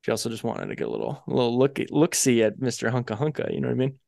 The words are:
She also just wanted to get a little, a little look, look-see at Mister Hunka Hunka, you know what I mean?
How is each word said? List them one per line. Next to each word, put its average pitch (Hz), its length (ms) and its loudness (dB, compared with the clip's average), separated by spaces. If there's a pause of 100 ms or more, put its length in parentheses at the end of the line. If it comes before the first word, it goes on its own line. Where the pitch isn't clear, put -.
She - 100 -2
also 113 180 -2
just 113 140 -10
wanted 113 240 -4
to 110 80 -8
get - 100 -4
a 57 40 -4
little, 57 360 -6
a - 80 -10
little 123 240 2
look, 139 220 2 (100)
look-see 135 540 4
at 107 160 0
Mister 117 280 -2
Hunka 117 300 -2
Hunka, 147 340 -2
you 139 80 -2
know 131 60 0
what 123 80 0
I 123 40 0
mean? 135 300 0